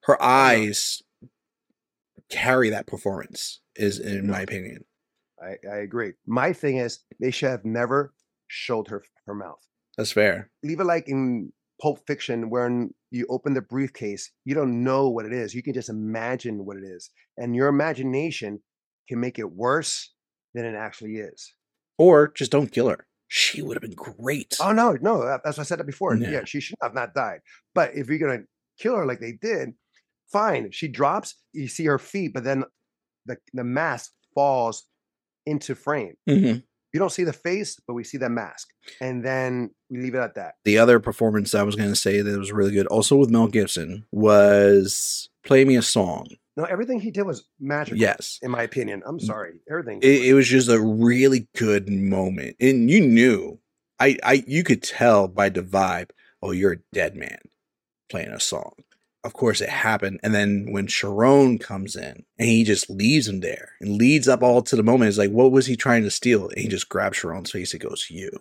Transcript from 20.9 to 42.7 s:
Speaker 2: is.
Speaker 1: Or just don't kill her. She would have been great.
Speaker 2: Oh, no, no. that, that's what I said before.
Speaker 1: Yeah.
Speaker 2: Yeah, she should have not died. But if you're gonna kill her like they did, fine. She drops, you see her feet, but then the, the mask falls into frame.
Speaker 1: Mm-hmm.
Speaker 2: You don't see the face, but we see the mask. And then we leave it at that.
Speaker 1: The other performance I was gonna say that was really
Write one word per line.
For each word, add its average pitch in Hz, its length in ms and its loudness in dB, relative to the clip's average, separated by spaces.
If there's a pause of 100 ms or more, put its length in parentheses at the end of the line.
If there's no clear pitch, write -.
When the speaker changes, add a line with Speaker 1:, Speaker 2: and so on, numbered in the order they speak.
Speaker 2:
is. - 360 -16 (460)
Speaker 1:
Or 151 280 8
just 147 240 -6
don't 143 200 0
kill 139 180 0
her. - 160 -6 (220)
She - 340 -2
would - 140 -8
have - 60 -8
been 104 140 -14
great. - 640 -8
Speaker 2:
Oh, 185 120 0
no, 220 300 2
no. 180 240 0
that, 131 180 -4
that's 151 140 -6
what 151 60 -8
I 139 40 -12
said 170 180 -8
before. 143 300 -4
Speaker 1:
Yeah. 117 160 -2
Speaker 2:
Yeah, 127 140 -6
she 147 160 -8
should - 200 -14
have 117 120 -6
not 117 200 -6
died. 107 260 -6 (360)
But 160 200 0
if 135 120 -8
you're 151 120 -2
gonna 131 240 -2 (360)
kill 240 160 -2
her 185 100 -2
like 120 140 -4
they 117 140 -12
did, 147 360 -6 (600)
fine. 165 400 -2
She - 160 -10
drops, 143 480 -2 (180)
you 139 140 -10
see 160 180 -6
her 143 140 2
feet, 185 340 -6
but 131 100 -8
then 135 200 -2 (600)
the, 120 120 -12 (160)
the 131 100 -6
mask 127 480 -6 (220)
falls 131 500 0 (640)
into 147 300 -6
frame. 131 400 -6 (140)
Speaker 1:
Mm-hmm. 135 300 2 (340)
Speaker 2:
You 156 60 -2
don't 190 120 0
see 180 140 -2
the 151 80 -4
face, 190 440 -6 (100)
but 123 80 -8
we 120 80 -8
see - 140 -12
the 127 120 -4
mask. 117 380 -8 (340)
And 127 240 -6
then 127 460 -4 (180)
we 123 100 -10
leave 127 160 -6
it 131 40 -2
at 117 160 -6
that. 90 280 -12
Speaker 1:
The 104 140 2
other 117 220 8
performance 107 560 -2
I 101 80 2
was 104 120 -2
gonna 104 200 -2
say 101 260 0
that 101 180 -2
was 98 120 -8
really 101 200 0